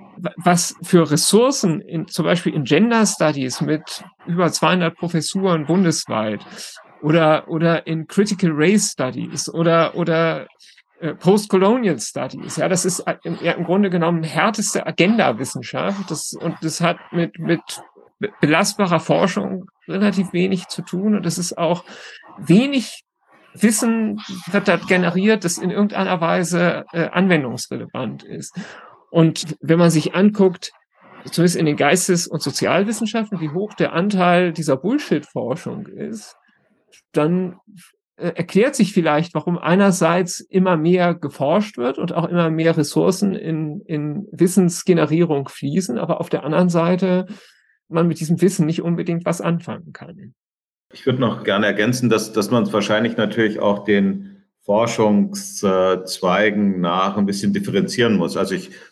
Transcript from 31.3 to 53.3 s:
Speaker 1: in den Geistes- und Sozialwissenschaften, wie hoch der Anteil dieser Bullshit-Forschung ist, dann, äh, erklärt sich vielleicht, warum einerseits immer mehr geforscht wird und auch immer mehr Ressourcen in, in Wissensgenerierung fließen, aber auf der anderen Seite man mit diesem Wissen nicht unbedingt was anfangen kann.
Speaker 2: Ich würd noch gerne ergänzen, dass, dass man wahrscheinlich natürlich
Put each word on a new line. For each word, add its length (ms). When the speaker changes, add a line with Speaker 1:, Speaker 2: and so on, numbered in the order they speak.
Speaker 1:
in 80
den 100
Geistes- 520
und 140
Sozialwissenschaften, 1000
wie 80
hoch 240
der 200
Anteil 600
dieser 240
Bullshit-Forschung 1120
ist, 500
dann, 460
äh, 140
erklärt 460
sich 180
vielleicht, 400
warum 240
einerseits 840
immer 380
mehr 360
geforscht 640
wird 200
und 160
auch 160
immer 200
mehr 280
Ressourcen 580
in, 460
in 500
Wissensgenerierung 1160
fließen, 480
aber 240
auf 80
der 160
anderen 240
Seite 560
man 180
mit 140
diesem 200
Wissen 240
nicht 160
unbedingt 440
was 160
anfangen 500
kann. 420
Speaker 2:
Ich 120
würd 140
noch 260
gerne 220
ergänzen, 420
dass, 240
dass 180
man 220
wahrscheinlich 420
natürlich 460